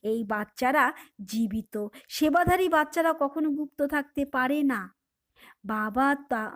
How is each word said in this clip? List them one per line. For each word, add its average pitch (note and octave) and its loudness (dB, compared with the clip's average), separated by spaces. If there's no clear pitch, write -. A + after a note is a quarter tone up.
এই A3 -2
বাচ্চারা B3 0
জীবিত। G#3+ -4
সেবাধারী F4 2
বাচ্চারা D#4+ 2
কখনো D4+ 0
গুপ্ত C#4+ -4
থাকতে C#4+ -2
পারে C#4 0
না। G#3+ -2
বাবা G#3+ 0
তা, A3 -4